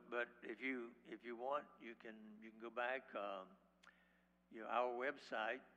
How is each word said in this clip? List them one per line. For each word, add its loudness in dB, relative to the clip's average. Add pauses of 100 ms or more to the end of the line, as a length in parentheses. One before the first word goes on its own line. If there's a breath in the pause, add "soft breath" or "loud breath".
(120)
but 4 (160)
if -4
you, 2 (160)
if -8
you -4
want, 2 (160)
you -8
can, -8 (240)
you -10
can -16
go -6
back, 2
um, 0 (1040 loud breath)
you -8
know, -4
our 6
website, 2 (140)